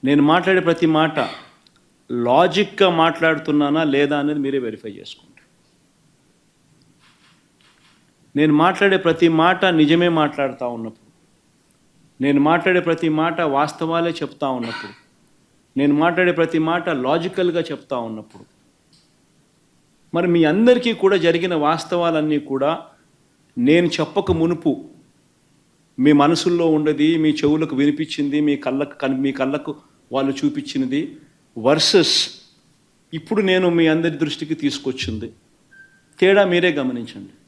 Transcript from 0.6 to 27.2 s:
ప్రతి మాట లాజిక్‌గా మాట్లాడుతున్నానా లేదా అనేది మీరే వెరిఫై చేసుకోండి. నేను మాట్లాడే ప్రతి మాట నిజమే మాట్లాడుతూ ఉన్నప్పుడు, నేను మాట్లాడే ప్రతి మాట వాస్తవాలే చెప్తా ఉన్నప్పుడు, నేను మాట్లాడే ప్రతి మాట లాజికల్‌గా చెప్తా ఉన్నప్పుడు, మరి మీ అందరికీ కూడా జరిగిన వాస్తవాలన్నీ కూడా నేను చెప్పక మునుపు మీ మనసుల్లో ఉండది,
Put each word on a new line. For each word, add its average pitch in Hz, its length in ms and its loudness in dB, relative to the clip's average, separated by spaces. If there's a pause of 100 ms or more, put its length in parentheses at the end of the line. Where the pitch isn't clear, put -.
ప్రతి 170 280 0
మాట 156 200 0 (1120)
లాజిక్‌గా 185 600 2 (120)
మాట్లాడుతున్నానా 160 800 0 (120)
లేదా 143 280 0
అనేది 147 240 -4
మీరే 135 200 -2
వెరిఫై 107 320 -10
చేసుకోండి. - 440 -20 (3000)
నేను 151 260 4
మాట్లాడే 190 460 2
ప్రతి 165 220 2 (120)
మాట 180 200 2 (180)
నిజమే 170 300 4 (100)
మాట్లాడుతూ 139 560 -4
ఉన్నప్పుడు, 113 360 -14 (1080)
నేను 139 300 2
మాట్లాడే 175 400 2
ప్రతి 160 200 -2 (100)
మాట 165 220 -2 (160)
వాస్తవాలే 165 640 -2
చెప్తా 139 280 -6 (100)
ఉన్నప్పుడు, 113 340 -10 (840)
నేను 143 280 2
మాట్లాడే 175 360 2
ప్రతి 160 300 0
మాట 175 160 -2 (220)
లాజికల్‌గా 170 640 -2
చెప్తా 131 280 -8 (100)
ఉన్నప్పుడు, 107 380 -16 (1700)
మరి 175 240 0
మీ 165 60 4 (100)
అందరికీ 233 400 4 (100)
కూడా 190 240 4
జరిగిన 170 260 0 (140)
వాస్తవాలన్నీ 160 760 -2 (120)
కూడా 139 200 0 (840)
నేను 156 320 4 (100)
చెప్పక 190 320 -2 (100)
మునుపు 160 340 0 (1200)
మీ 139 220 4
మనసుల్లో 170 460 2 (100)
ఉండది, 151 320 0 (160)